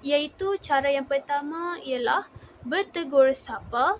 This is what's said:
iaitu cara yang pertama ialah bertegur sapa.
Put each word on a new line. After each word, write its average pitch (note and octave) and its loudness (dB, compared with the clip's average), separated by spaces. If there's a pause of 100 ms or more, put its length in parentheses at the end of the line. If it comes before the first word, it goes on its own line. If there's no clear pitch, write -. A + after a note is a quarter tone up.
iaitu D4 0
cara C#4 2
yang C#4 0
pertama D4 -4
ialah B3+ -2 (320)
bertegur C#4 2
sapa. B3+ -2